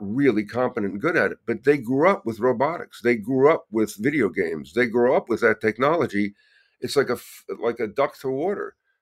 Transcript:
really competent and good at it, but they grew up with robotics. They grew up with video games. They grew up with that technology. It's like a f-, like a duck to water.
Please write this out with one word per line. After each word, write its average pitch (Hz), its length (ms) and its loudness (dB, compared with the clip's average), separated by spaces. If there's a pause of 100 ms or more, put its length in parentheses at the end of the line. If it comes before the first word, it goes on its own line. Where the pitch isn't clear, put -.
really 110 420 0
competent 110 480 -4
and 101 100 -8
good 165 140 0
at 104 160 2
it, 76 60 -12 (100)
but 113 160 -4
they 147 140 4
grew 135 320 2
up 196 160 0
with 104 160 -6
robotics. 127 600 -2
They 120 140 2
grew 127 340 4
up - 220 0
with 107 260 0
video 127 300 0
games. 82 460 -4
They 120 140 2
grew 123 280 2
up 190 140 -2
with 110 120 -2
that 110 200 2
technology. 110 760 -2 (460)
It's 123 160 -8
like 135 120 4
a 131 40 -2
f-, - 320 -14 (120)
like 117 220 -4
a 117 80 -4
duck 135 320 -4
to 139 100 -6
water. 143 460 -6 (260)